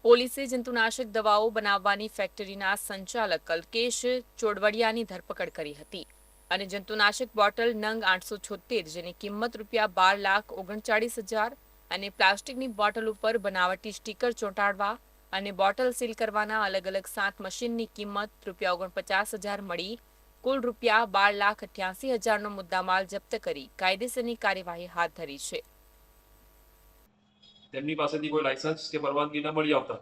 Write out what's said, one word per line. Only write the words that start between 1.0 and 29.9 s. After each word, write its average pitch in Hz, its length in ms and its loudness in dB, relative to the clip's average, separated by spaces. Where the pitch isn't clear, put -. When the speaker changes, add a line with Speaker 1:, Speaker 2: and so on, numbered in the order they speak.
Speaker 1:
દવાઓ 214 400 4
બનાવવાની 202 640 2
ફેક્ટરીના 196 640 -2
સંચાલક 196 760 -2
અલ્કેશ 226 480 0
ચોડવડિયાની 220 720 2
ધરપકડ 180 460 -8
કરી 147 240 -8
હતી 156 300 -14
અને 190 140 0
જંતુનાશક 208 680 0
બોટલ 220 400 4
નંગ 214 320 -2
આઠસો 185 340 0
છોતેર, 196 480 -6
જેની 170 300 -10
કિંમત 214 400 -4
રૂપિયા 214 360 0
બાર 190 260 6
લાખ 196 360 0
ઓગણચાળીસ 214 680 -2
હજાર 220 300 -2
અને 196 200 -4
પ્લાસ્ટિકની 240 600 2
બોટલ 208 340 0
ઉપર 220 300 0
બનાવટી 190 560 0
સ્ટીકર 226 400 -4
ચોંટાડવા 202 600 0
અને 202 200 -4
બોટલ 202 400 2
સીલ 226 200 -4
કરવાના 214 500 0
અલગ 190 240 -2
અલગ 190 200 -4
સાત 202 320 -2
મશીનની 233 520 -4
કિંમત 208 400 -6
રૂપિયા 185 320 -2
ઓગણપચાસ 190 600 -2
હજાર 202 260 -6
મળી 185 340 -6
કુલ 262 180 2
રૂપિયા 226 480 2
બાર 196 240 6
લાખ 202 300 0
અઠ્યાસી 190 500 -4
હજારનો 208 360 0
મુદ્દામાલ 190 560 0
જપ્ત 202 360 -6
કરી 143 320 -6
કાયદેસરની 226 640 -2
કાર્યવાહી 180 520 -4
હાથ 170 260 -2
ધરી 139 240 -10
છે. - 200 -8
Speaker 2:
તેમની 147 280 -4
પાસેથી 156 340 -2
કોઈ 151 140 2
લાયસન્સ 147 440 -2
કે 156 120 -6
પરવાનગી 147 420 0
ન 156 80 -4
મળી 151 260 2
આવતા 117 260 -2